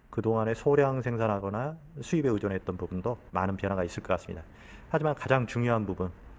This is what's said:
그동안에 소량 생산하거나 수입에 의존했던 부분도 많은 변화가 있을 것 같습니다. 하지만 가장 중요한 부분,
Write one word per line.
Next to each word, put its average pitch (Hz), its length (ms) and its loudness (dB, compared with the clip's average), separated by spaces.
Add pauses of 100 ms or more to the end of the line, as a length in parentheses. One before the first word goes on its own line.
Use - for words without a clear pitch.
(100)
그동안에 110 440 2
소량 139 460 4
생산하거나 113 760 -2 (260)
수입에 147 260 2
의존했던 98 480 0
부분도 92 400 -4 (140)
많은 95 260 0
변화가 95 280 0
있을 85 180 -6
것 - 120 -6
같습니다. 85 280 -6 (480)
하지만 151 240 2
가장 131 320 2
중요한 117 400 2
부분, 92 260 -2 (260)